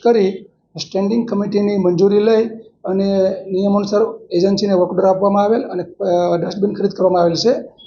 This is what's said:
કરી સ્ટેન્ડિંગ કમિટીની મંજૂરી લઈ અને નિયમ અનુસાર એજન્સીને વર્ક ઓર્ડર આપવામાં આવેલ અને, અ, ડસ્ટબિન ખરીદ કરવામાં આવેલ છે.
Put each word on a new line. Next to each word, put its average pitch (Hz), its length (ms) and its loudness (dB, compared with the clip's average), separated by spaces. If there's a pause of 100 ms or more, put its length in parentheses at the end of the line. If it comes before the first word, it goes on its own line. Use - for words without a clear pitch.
કરી 202 420 2 (360)
સ્ટેન્ડિંગ 202 480 -2
કમિટીની 202 480 -2
મંજૂરી 190 420 2
લઈ 226 300 2 (360)
અને 190 500 0 (160)
નિયમ 202 240 0
અનુસાર 202 260 0 (300)
એજન્સીને 196 420 0
વર્ક 180 180 2
ઓર્ડર 190 140 0
આપવામાં 196 380 2
આવેલ 226 180 0
અને, 180 220 -8
અ, 175 540 -2
ડસ્ટબિન 196 360 -4
ખરીદ 196 180 -2
કરવામાં 185 300 2
આવેલ 170 120 2
છે. 233 300 0 (240)